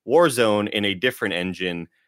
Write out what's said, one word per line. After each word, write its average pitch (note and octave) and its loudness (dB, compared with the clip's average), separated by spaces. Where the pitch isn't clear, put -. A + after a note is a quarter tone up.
Warzone A#2 2
in G#2 -2
a G2 0
different G#2 -4
engine. F2 -6